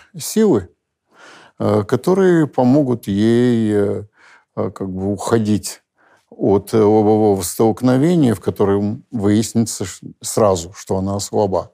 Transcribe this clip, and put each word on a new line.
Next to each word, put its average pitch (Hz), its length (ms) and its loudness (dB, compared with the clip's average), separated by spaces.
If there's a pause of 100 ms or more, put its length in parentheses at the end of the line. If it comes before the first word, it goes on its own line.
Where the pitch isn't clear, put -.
(160)
силы, 202 520 0 (920)
а, 107 260 0
которые 175 600 2
помогут 127 640 0
ей, 113 640 2
э, 104 300 -2 (500)
а, 104 160 -4
как 98 200 -10
бы 95 220 -4
уходить 104 720 -2 (480)
от - 420 -2
лобового 107 680 4
столкновения, 127 920 0
в - 60 -10
котором 101 680 -2
выяснится 107 760 -2
ш-, - 220 -16 (160)
сразу, 95 520 0
что - 220 -6
она 98 240 -4
слаба. 98 540 -4